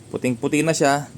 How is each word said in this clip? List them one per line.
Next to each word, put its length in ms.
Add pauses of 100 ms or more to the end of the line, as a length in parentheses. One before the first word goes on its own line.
(100)
Puting-puti 540
na 100
siya. 320 (120)